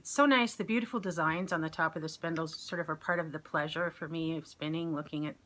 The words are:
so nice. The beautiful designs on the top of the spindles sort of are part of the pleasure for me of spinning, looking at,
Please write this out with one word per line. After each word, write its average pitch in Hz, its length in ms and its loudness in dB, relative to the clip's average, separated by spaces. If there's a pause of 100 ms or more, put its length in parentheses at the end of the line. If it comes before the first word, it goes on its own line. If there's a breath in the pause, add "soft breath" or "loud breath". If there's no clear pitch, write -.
so - 240 4
nice. 247 280 6
The 208 100 -2
beautiful 233 360 0
designs 170 520 0
on 165 80 2
the 160 80 0
top 160 280 0
of 160 60 -4
the 156 60 -4
spindles 160 460 -4
sort - 260 -6
of 156 80 -4
are 156 80 -2
part 175 220 0
of 160 140 -4
the 151 60 -6
pleasure 156 520 -2
for 160 180 -8
me 160 280 -2
of 151 100 -8
spinning, 160 480 -4
looking 147 320 -4
at, 143 80 -6 (120)